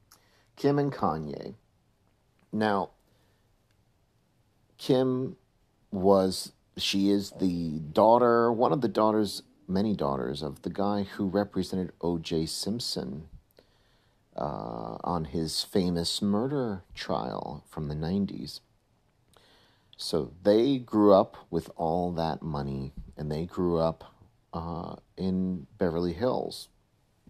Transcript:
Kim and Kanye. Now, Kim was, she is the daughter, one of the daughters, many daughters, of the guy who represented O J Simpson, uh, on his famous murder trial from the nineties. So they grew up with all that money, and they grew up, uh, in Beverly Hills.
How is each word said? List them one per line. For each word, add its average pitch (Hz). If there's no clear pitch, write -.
Kim 143
and 143
Kanye. 78
Now, 104
Kim 131
was, 95
she 98
is 101
the 85
daughter, 117
one 123
of 139
the 117
daughters, 107
many 98
daughters, 69
of 71
the -
guy 101
who 104
represented 95
O 85
J 82
Simpson, -
uh, 57
on 85
his 80
famous 87
murder 107
trial 60
from 78
the 73
nineties. 87
So 71
they 113
grew 107
up 98
with 82
all 87
that 80
money, 69
and 76
they 76
grew 87
up, 82
uh, 82
in 92
Beverly 87
Hills. 110